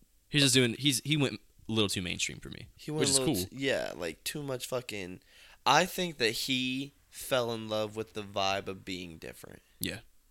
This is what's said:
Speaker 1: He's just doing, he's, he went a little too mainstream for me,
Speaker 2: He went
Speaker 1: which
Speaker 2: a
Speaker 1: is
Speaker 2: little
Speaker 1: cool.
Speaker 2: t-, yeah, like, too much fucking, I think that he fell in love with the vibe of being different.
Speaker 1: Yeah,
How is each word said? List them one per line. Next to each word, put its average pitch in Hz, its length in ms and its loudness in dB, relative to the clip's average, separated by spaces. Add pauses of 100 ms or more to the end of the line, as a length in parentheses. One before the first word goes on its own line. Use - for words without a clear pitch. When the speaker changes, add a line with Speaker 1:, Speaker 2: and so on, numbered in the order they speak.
(300)
Speaker 1:
He's 147 140 4
just 131 100 6
doing, 123 240 6
he's, 139 260 2
he 151 140 2
went 123 220 2 (280)
a - 40 -6
little 110 180 2
too 101 140 -2
mainstream 85 360 -4
for - 100 -14
me, - 180 -14 (100)
Speaker 2:
He - 140 -10
went 151 100 -2
Speaker 1:
which 135 80 4
Speaker 2:
a - 20 2
Speaker 1:
is 135 80 4
Speaker 2:
little 127 160 2
Speaker 1:
cool. 90 100 0
Speaker 2:
t-, - 120 -12
yeah, 104 400 0
like, 80 260 -6
too - 200 -6
much 131 240 -6
fucking, 101 520 -6 (460)
I 147 200 8
think 180 340 -4
that 113 120 4
he 131 600 -2 (160)
fell 120 420 0
in 113 160 -4
love 107 280 0
with 110 180 -6
the 107 80 -6
vibe 98 460 0
of 98 180 -8
being 90 320 -8
different. - 460 -14 (160)
Speaker 1:
Yeah, - 180 -4 (340)